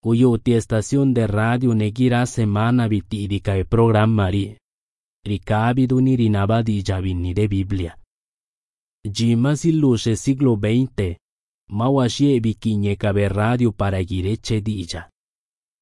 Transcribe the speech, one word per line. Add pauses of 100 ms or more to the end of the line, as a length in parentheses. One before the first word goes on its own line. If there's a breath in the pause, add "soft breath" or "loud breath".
Cuyo
ti
estación
de
radio
negira
semana
vitirica
e
programari. (680)
Ricabidu
ni
rinabadi
ya
vini
de
Biblia. (1040)
Jima
siluche
siglo
veinte, (520)
mawashie
biquiñe
cabe
radio
para
guireche
dilla. (720)